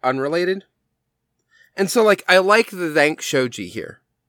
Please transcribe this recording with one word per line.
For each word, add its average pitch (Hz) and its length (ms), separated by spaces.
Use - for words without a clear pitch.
unrelated. 160 640
And 196 120
so, 233 140
like, 208 240
I 185 120
like 208 320
the 180 220
thank 151 280
Shoji 123 480
here, - 320